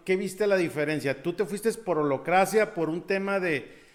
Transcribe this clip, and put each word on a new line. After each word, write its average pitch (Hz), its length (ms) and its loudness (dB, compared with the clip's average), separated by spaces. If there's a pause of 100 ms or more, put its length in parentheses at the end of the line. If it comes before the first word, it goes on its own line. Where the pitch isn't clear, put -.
¿Qué 185 100 2
viste 202 320 -2
la 196 80 4
diferencia? 147 680 0
¿Tú 175 120 -2
te 190 120 -2
fuiste 202 280 -2
por 185 240 -2
holacracia, 185 760 2
por 160 160 -2
un 165 120 -4
tema 196 400 -2
de, 156 320 -2 (220)